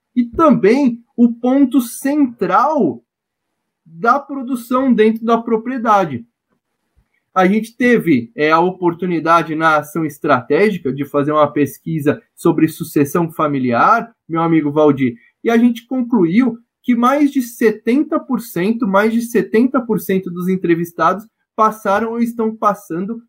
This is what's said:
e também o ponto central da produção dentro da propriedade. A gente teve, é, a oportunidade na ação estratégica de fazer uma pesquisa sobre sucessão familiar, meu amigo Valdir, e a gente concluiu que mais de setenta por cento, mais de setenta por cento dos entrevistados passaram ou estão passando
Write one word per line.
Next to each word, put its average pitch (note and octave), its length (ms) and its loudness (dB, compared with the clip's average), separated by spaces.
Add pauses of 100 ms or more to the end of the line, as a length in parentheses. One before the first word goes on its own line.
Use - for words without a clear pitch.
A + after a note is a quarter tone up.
(160)
e A#3+ 100 0
também A#3+ 800 2 (120)
o A#3+ 160 4
ponto C4 480 2
central A#3+ 1200 -2 (800)
da G#3 340 -2
produção C4 720 -4
dentro A3 320 2
da A#3 160 2
propriedade. A3 840 -2 (1080)
A F#3 140 4
gente G#3+ 300 -2
teve, E3 580 2
é, D3+ 160 0
a E3 80 4
oportunidade E3+ 960 0
na D#3+ 220 2
ação D#3 280 -4
estratégica D3 840 0
de C#3 140 -6
fazer C#3+ 260 -2
uma D3+ 200 2
pesquisa D3 720 -2 (140)
sobre D#3+ 320 0
sucessão D#3+ 640 -2
familiar, D3 800 0 (160)
meu E3 140 -4
amigo D#3+ 300 0
Valdir, C#3 440 2 (280)
e A3+ 60 -2
a A#3 80 4
gente A#3+ 300 0
concluiu A#3+ 720 0 (260)
que B3 100 0
mais C#4 380 2
de C4+ 100 -2
setenta B3 800 0
por B3+ 220 -4
cento, A3+ 440 -4
mais G3+ 280 2
de A#3 80 0
setenta B3 580 0
por A3+ 220 -2
cento F#3 280 -4
dos F3+ 200 -6
entrevistados F3 760 -2 (300)
passaram G#3+ 560 0
ou A#3 80 -6
estão A3+ 360 -4
passando G3+ 720 -6